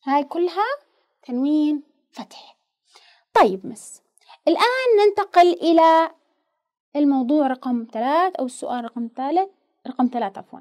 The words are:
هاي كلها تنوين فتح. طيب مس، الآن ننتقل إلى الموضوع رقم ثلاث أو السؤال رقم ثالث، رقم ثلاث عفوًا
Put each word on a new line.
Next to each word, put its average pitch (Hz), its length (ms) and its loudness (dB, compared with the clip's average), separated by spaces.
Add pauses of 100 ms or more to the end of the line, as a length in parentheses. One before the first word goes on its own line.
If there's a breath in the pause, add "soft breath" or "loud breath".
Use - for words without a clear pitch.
هاي 277 200 0
كلها 349 420 -4 (560)
تنوين 294 600 -2 (300)
فتح. - 440 -20 (800 soft breath)
طيب 202 320 2
مس، - 360 -18 (460 soft breath)
الآن 466 580 2
ننتقل 392 460 2
إلى 330 600 2 (840)
الموضوع 277 500 2
رقم 254 460 -4
ثلاث 311 440 -2
أو 262 100 -4
السؤال 247 380 -8
رقم 233 320 -10
ثالث، 330 340 -2 (360)
رقم 254 260 -2
ثلاث 208 260 -6
عفوًا - 220 -20